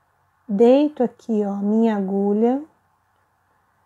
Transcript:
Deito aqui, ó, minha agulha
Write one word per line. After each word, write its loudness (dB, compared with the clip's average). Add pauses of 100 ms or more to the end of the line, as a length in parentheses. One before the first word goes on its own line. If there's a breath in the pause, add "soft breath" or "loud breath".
(480)
Deito 2
aqui, -4
ó, -6
minha 0
agulha -2 (1200)